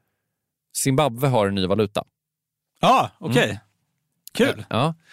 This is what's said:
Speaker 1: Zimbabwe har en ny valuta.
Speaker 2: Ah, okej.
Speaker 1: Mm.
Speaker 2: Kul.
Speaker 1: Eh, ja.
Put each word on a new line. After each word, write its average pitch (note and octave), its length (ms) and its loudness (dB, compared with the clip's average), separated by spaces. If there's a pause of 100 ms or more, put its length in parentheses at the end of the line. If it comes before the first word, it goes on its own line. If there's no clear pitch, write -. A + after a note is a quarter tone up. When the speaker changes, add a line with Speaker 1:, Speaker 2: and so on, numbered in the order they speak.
(760)
Speaker 1:
Zimbabwe C3+ 520 0
har A2 180 2
en G2 80 -2
ny F#2 120 -2
valuta. G2+ 380 -2 (760)
Speaker 2:
Ah, G3+ 280 2 (100)
okej. E3 260 0
Speaker 1:
Mm. G2 120 -4 (800)
Speaker 2:
Kul. A#3 240 0
Speaker 1:
Eh, G#2 120 -14
ja. D3+ 240 0 (180)